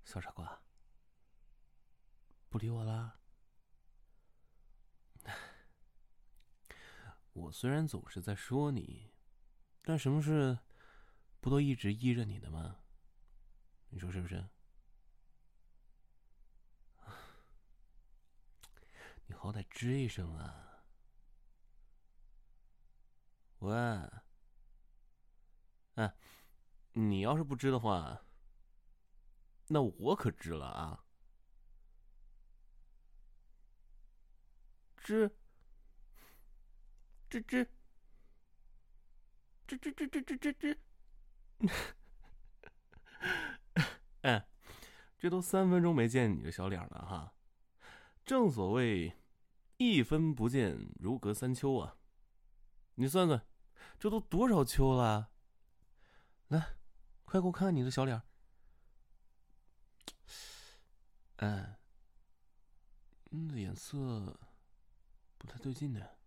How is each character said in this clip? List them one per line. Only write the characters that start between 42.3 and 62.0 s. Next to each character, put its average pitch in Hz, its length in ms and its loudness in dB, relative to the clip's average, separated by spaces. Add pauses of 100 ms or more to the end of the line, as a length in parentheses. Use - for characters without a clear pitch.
哎， 117 260 4 (680)
这 175 140 2
都 180 100 2
三 190 300 6
分 180 120 10
钟 170 120 8
没 117 140 6
见 117 280 6
你 58 60 -4
的 71 80 -4
小 92 180 -4
脸 98 120 -2
了 - 260 -12
哈。 90 280 -8 (920)
正 254 260 4
所 101 220 2
谓 104 440 2 (640)
一 220 240 6
分 156 320 4
不 117 140 2
见 90 520 0
如 120 180 -2
隔 101 140 -2
三 127 220 0
秋 135 220 0
啊。 - 200 -4 (1000)
你 123 100 0
算 175 220 4
算， 131 180 2 (520)
这 214 120 0
都 214 100 0
多 208 280 2
少 180 160 6
秋 131 280 4
了？ 110 380 4 (1160)
来， 160 280 0 (480)
快 - 160 0
给 180 60 0
我 180 60 0
看 190 160 0
看 180 60 4
你 135 80 2
的 127 80 0
小 131 140 2
脸 127 120 0
儿。 113 60 -6 (3250)
哎， 104 420 -4 (1500)